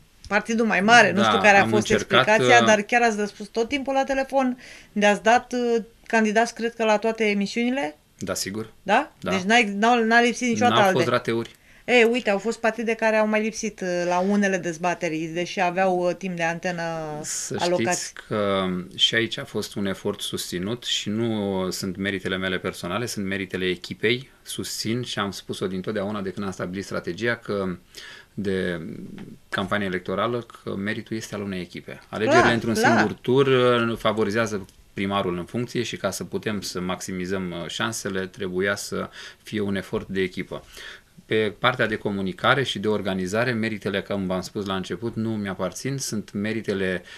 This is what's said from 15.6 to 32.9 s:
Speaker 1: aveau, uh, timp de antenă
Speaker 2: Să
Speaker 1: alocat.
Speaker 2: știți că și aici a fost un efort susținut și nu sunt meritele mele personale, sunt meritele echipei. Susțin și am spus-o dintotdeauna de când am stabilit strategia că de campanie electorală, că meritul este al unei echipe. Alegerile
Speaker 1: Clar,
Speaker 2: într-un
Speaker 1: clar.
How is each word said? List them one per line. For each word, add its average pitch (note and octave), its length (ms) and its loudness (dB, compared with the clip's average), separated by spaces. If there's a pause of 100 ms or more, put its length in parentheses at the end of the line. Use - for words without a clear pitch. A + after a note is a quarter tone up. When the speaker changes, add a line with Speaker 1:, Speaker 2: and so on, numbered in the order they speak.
Speaker 1:
aveau, F3+ 460 2
uh, F3 80 0
timp F3+ 200 -6
de E3+ 80 -2
antenă E3+ 400 -2 (380)
Speaker 2:
Să - 380 -6
Speaker 1:
alocat. F3+ 360 0
Speaker 2:
știți - 180 -10 (140)
că G2+ 380 0 (300)
și - 200 2
aici A2+ 220 0
a C#3+ 80 -8
fost - 300 -6
un G2+ 100 -4
efort G2 340 -4
susținut F#2+ 640 -6
și - 260 -4
nu G2+ 640 -2
sunt F#2 240 -6
meritele F#2+ 420 -2
mele F#2 200 -2
personale, F#2+ 480 -6
sunt G#2+ 200 -6
meritele F#2+ 400 -4
echipei. A2 640 -2 (120)
Susțin - 600 -6
și - 160 -8
am G2 120 -2
spus-o - 360 -8
dintotdeauna G2+ 540 -6
de F#2+ 100 -6
când G2+ 140 -8
am G2 60 -6
stabilit F#2+ 340 -8
strategia G2+ 500 -4
că G2 400 -4 (580)
de F#2 480 -4 (680)
campanie G2+ 380 -2
electorală, G2+ 580 -4 (180)
că G#2 120 -6
meritul A2 420 -6
este - 180 -10
al G#2 60 -6
unei F#2+ 200 -6
echipe. - 480 -14
Alegerile C#4 320 4
Speaker 1:
Clar, - 120 4
Speaker 2:
într-un A2+ 200 0
Speaker 1:
clar. A#3+ 240 4